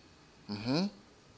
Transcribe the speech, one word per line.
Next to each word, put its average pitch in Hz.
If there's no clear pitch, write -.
Ujú. 127